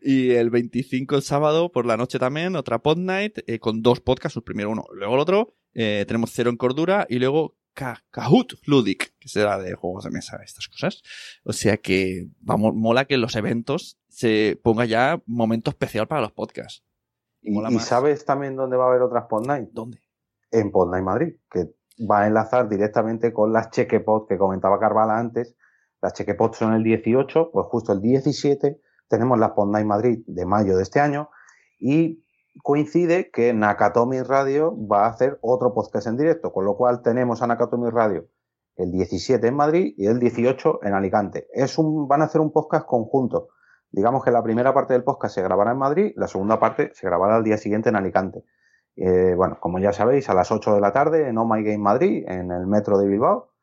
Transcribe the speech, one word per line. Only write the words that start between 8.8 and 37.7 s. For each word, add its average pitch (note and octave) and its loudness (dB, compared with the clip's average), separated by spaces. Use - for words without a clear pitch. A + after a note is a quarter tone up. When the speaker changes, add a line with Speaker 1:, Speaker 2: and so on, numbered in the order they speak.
Speaker 1:
que - -20
será G#2 0
de F#2 -8
juegos F#2 -10
de - -10
mesa, - -12
estas - -18
cosas. - -8
O - -8
sea G#2+ 0
que, F#2 -2
vamos, A2 0
mola A#2 0
que C#3+ -2
en C3 0
los A2 -4
eventos A#2 -4
se A2 0
ponga A#2 2
ya B2 0
momento A2+ -2
especial - -4
para D#3 -4
los G#2+ -4
podcasts. - -12
Speaker 2:
Y, G#2+ -10
Speaker 1:
Mola G#2+ -2
Speaker 2:
y A#2+ 2
Speaker 1:
más. A2 -2
Speaker 2:
¿sabes C#3 0
también C#3 -2
dónde C3 -2
va B2+ 2
a B2+ 4
haber B2+ 4
otras A#2+ 0
Pod A2 -2
Night? C3+ -4
Speaker 1:
¿Dónde? A#2+ -12
Speaker 2:
En G#2+ 2
Pod F2+ 4
Night F#2 -2
Madrid, B2 -2
que F2 -2
va G#2 4
a G#2 4
enlazar A2 2
directamente A2 0
con G#2+ 2
las A2+ 0
Chequepod A2 0
que F#2+ -2
comentaba F#2+ 2
Carvala A2 2
antes. A#2 -6
Las F#2 -2
Chequepod G#2 -2
son A2+ 0
el A2 2
dieciocho, A#2 2
pues F#2+ -2
justo A2+ -2
el G2 0
diecisiete C#3 0
tenemos A#2 2
las A2 2
Pod G2+ 0
Night G#2+ 0
Madrid A2 0
de F2 -8
mayo G2 2
de F#2 2
este D3 0
año D3 -2
y D#3+ 0
coincide D3+ 0
que A#2+ 2
Nakatomi A2 2
Radio C#3 0
va G2+ 4
a A#2 2
hacer C3 0
otro B2 0
podcast A2 -4
en A2+ -4
directo, D#3+ 0
con F#2+ -2
lo G2+ 0
cual B2 2
tenemos A#2+ 0
a B2 0
Nakatomi A#2+ -2